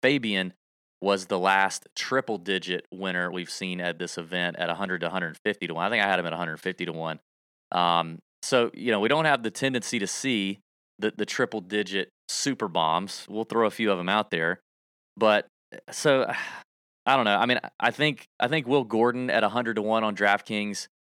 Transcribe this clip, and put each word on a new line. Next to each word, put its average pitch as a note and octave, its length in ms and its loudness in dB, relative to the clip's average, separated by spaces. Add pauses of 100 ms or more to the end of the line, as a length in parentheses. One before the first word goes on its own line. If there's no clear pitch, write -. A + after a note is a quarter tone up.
Fabian G#2+ 520 2 (480)
was F#2+ 240 2
the G2 120 0
last F#2+ 580 2
triple-digit F#2+ 960 -2
winner F2+ 380 -4
we've F2+ 200 -8
seen F2+ 320 -6
at E2+ 180 -4
this F2 180 -8
event F2 400 -4
at E2+ 120 -2
a E2 60 -2
hundred F#2 260 -4
to E2+ 60 -2
a - 20 -4
hundred E2+ 360 -6
fifty G2+ 220 -2
to E2 60 -6
one. E2+ 120 -2
I G#2 40 0
think A2+ 140 2
I G2 40 2
had F#2 120 4
him E2+ 60 0
at E2 60 -4
a E2 60 -4
hundred D#2+ 200 -4
fifty F#2 280 -6
to D#2+ 80 -4
one. D#2+ 260 -6 (540)
Um, E2+ 460 0 (240)
so, A#2+ 300 2
you A#2 180 -2
know, G2+ 100 2
we A2+ 80 4
don't D#3 160 2
have C#3 180 2
the A2 80 -2
tendency B2+ 480 -2
to G2 80 -2
see G2+ 520 -2 (400)
the, G#2+ 160 0
the G#2 100 -2
triple-digit G2 840 -2 (200)
super A#2 400 -2
bombs. E2 600 0
We'll G#2+ 140 -4
throw A2+ 240 2
a G2+ 40 0
few G#2+ 200 2
of F2+ 80 2
'em F2+ 80 -4
out G#2 240 0
there. E2+ 300 0 (560)
But, G#2+ 300 4 (440)
so, C3+ 400 2 (400)
<sighs> - 340 -18
I C3+ 120 4
don't A#2+ 80 4
know. G2+ 120 4
I G#2+ 80 4
mean, B2 140 2 (200)
I A#2+ 120 2
think, D3 340 -2 (140)
I B2 80 2
think D3+ 180 0
Will C3 200 2
Gordon A#2+ 440 2
at A2 140 2
a G#2 60 4
hundred A2+ 260 -2
to G#2+ 60 -2
one A2 240 2
on G#2+ 100 -2
DraftKings G#2 720 0 (140)